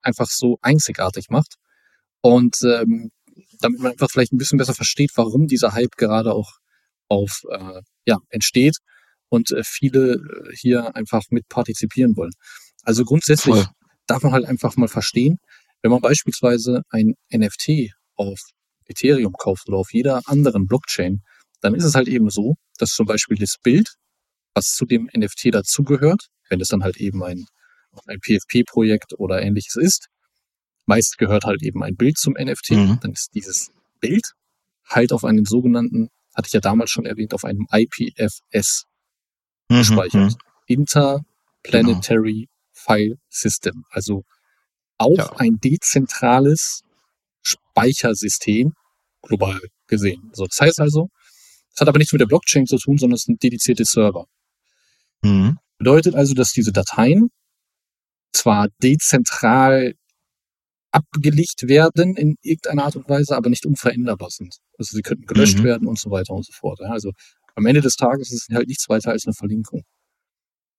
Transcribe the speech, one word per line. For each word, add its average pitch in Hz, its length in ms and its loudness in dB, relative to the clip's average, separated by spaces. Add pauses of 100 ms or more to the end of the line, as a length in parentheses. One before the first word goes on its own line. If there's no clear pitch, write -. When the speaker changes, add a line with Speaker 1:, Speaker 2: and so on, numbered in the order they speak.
Speaker 1:
einfach 120 260 -4
so 120 360 -2
einzigartig 113 640 -2
macht. 131 240 -2 (680)
Und, 120 420 4
ähm, 113 480 0 (500)
damit 120 180 0
man 127 120 -4
einfach 127 180 -2
vielleicht 127 240 0
ein 127 60 2
bisschen 135 180 0
besser 131 160 0
versteht, - 420 -2
warum 120 300 2
dieser 120 280 0
Hype 117 240 -2
gerade 110 360 0
auch 107 200 -6 (560)
auf, 101 420 -2
äh, 95 300 -12 (260)
ja, 113 100 2 (120)
entsteht 127 480 0 (520)
und, 117 220 0
äh, 113 120 -4
viele, 131 520 0
äh, - 400 -12
hier 120 400 -2
einfach 110 340 -4
mit 117 180 -4
partizipieren 117 720 -2
wollen. 85 160 -8 (480)
Also 113 240 0
grundsätzlich 147 480 2
Speaker 2:
Voll. 98 140 4 (400)
Speaker 1:
darf 127 160 -2
man 139 80 2
halt 127 140 2
einfach 127 320 -4
mal 120 100 2
verstehen, 131 500 0 (460)
wenn 113 80 4
man 123 100 2
beispielsweise 123 880 0
ein 110 240 2 (140)
N 110 160 0
F 101 120 -4
T 139 360 -2 (240)
auf 98 240 -6 (460)
Ethereum 127 480 0
kauft - 340 -6
oder 98 100 -4
auf 95 160 -4
jeder 127 320 0
anderen 139 400 2
Blockchain, 98 560 -4 (400)
dann 101 140 0
ist 170 80 0
es 151 100 2
halt 131 140 2
eben 113 240 0
so, 110 240 -2 (240)
dass - 140 -4
zum 113 120 0
Beispiel 107 320 -2
das 101 240 -4
Bild, 160 320 2 (640)
was 98 140 -2
zu - 160 -4
dem 117 280 -2
N 117 80 0
F 104 140 -4
T - 160 -2
dazugehört, 143 760 0 (220)
wenn 92 100 -2
es 92 100 -6
dann 98 140 0
halt 92 140 -4
eben 98 260 -6
ein, 90 220 -10 (600)
ein - 120 -14
P - 160 0
F 95 120 -2
P-Projekt 110 720 0
oder 95 220 -2
ähnliches 101 340 -4
ist, 165 320 0 (800)
meist - 340 0
gehört 104 240 0
halt 104 180 -4
eben - 220 -6
ein 95 120 -8
Bild 135 220 0
zum - 180 -2
N 135 120 -6
F 139 140 -6
T, - 140 0
Speaker 2:
Mhm. 104 260 4
Speaker 1:
dann 101 100 -8
ist - 240 -10
dieses 95 360 -8 (280)
Bild 160 340 -2 (540)
halt 120 260 2
auf 120 100 -4
einen 107 220 2
sogenannten, 117 640 0 (240)
hatte - 140 -6
ich - 60 -12
ja 104 80 2
damals 110 280 0
schon 117 160 -4
erwähnt, 110 300 -8
auf - 100 -8
einem 101 260 -6
I 113 140 2
P - 300 -6
F 107 240 -6 (100)
S - 360 -4 (840)
Speaker 2:
Mhm, 120 80 6
Speaker 1:
gespeichert. 104 540 4
Speaker 2:
mhm. 117 40 -6 (300)
Speaker 1:
Interplanetary 120 1800 0
Speaker 2:
Genau. - 0 - (240)
Speaker 1:
File 107 480 -2 (100)
System. 82 640 -6
Also 98 320 -6 (720)
auch 143 200 4
Speaker 2:
Ja. - 160 -2
Speaker 1:
ein 113 260 0
dezentrales 135 1200 0 (640)
Speichersystem, 113 1300 0 (480)
global 98 380 -2 (260)
gesehen. 98 480 -4
So, 95 120 -8
das - 140 -6
heißt 156 200 4
also, 151 300 0 (640)
es - 80 -2
hat 143 60 4
aber 147 120 6
nichts 151 140 0
mit 143 80 4
der 123 40 4
Blockchain 139 400 2
zu - 120 0
tun, 143 200 0
sondern 123 180 2
es 117 80 -4
sind 117 200 -4
dedizierte 120 420 0
Server. 104 400 0 (960)
Speaker 2:
Mhm. 101 380 2 (180)
Speaker 1:
Bedeutet 151 380 4
also, 139 180 2
dass 127 200 0
diese 110 180 0
Dateien 131 580 2 (1040)
zwar 104 380 2 (120)
dezentral 131 1160 2 (960)
abgelegt 147 760 0
werden 165 480 4
in 151 260 0
irgendeiner 147 440 -4
Art 147 100 -6
und 139 140 -10
Weise, 143 260 0
aber 120 140 -2
nicht - 160 -2
unveränderbar 120 640 -4
sind. - 260 -18 (220)
Also 104 180 -10
sie 107 60 -6
könnten 110 240 -8
gelöscht 107 340 4
Speaker 2:
Mhm. 110 40 2
Speaker 1:
werden 117 260 0
und 113 100 -6
so - 100 -10
weiter 95 240 -6
und 90 120 -8
so - 80 -20
fort. - 260 -10
Ja, 98 120 -10
also 104 200 -8 (440)
am 107 100 0
Ende 143 160 4
des 131 160 0
Tages 127 340 -2
ist 120 180 -10
es 113 60 -4
halt 120 140 -2
nichts - 180 -8
weiter 110 240 -2
als 110 140 -6
eine 110 80 -4
Verlinkung. 107 500 -8 (960)